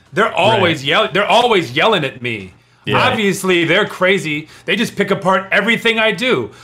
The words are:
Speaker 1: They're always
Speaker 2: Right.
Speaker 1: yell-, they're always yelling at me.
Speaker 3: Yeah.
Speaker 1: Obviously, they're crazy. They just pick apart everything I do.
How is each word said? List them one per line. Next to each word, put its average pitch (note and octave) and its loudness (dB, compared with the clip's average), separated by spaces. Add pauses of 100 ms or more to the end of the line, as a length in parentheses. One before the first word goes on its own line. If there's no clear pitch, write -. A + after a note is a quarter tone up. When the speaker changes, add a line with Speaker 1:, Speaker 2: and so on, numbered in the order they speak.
(120)
Speaker 1:
They're G#3 0
always F#3 2
Speaker 2:
Right. C#3 -6
Speaker 1:
yell-, G3 0
they're G3 0
always G3+ 2
yelling E3+ 0
at B2 -8
me. G#2+ -8 (320)
Speaker 3:
Yeah. G3 0
Speaker 1:
Obviously, F#3+ 0
they're F#3+ 2
crazy. D#3 -2 (160)
They F3 -2
just A#3 -4
pick G3 -2
apart F#3+ 0
everything A3 0
I A3 2
do. F3+ -2 (120)